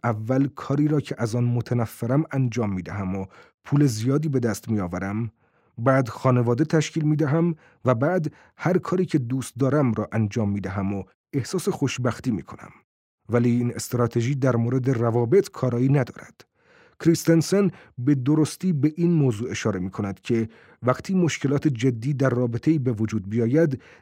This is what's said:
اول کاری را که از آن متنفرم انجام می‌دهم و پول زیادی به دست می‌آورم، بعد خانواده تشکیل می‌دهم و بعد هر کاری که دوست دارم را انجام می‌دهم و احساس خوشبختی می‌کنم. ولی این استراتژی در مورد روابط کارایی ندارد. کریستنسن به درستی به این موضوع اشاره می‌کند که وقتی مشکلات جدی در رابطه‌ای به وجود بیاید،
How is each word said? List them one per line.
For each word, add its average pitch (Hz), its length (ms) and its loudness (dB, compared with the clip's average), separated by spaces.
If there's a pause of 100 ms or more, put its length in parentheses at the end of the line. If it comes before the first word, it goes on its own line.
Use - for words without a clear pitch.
اول 120 440 0
کاری 143 400 -2
را 151 120 0
که 139 180 -6
از 117 180 -4
آن 120 80 0
متنفرم 120 880 -2
انجام 120 420 -2
می‌دهم 95 420 -6
و 95 100 -6 (380)
پول 143 220 2
زیادی 135 440 0
به 131 100 0
دست 113 300 -4
می‌آورم، 101 640 -4 (460)
بعد 131 320 4
خانواده 123 560 2
تشکیل 156 380 0
می‌دهم 156 520 2 (300)
و 127 100 4
بعد 151 380 0 (240)
هر 180 200 0
کاری 180 280 0
که - 120 0
دوست 127 420 -4
دارم 135 340 2
را 107 180 -4
انجام 107 380 0
می‌دهم 98 440 -4
و 95 100 -6 (300)
احساس 160 360 -2
خوشبختی 123 640 -2
می‌کنم. - 400 -8 (600)
ولی 120 180 4
این 120 260 0
استراتژی 120 600 -2
در 127 200 0
مورد 123 340 0
روابط 120 600 2
کارایی 127 400 0
ندارد. - 560 -2 (540)
کریستنسن 170 720 4 (260)
به 135 180 2
درستی 151 580 0
به 151 220 2
این 175 160 2
موضوع 123 400 2
اشاره 104 280 -2
می‌کند 98 420 -6
که 113 280 0 (340)
وقتی 127 320 0
مشکلات 151 520 0
جدی 127 460 -2
در 135 160 2
رابطه‌ای 123 500 0
به 127 120 0
وجود 107 380 -2
بیاید، 123 520 2 (200)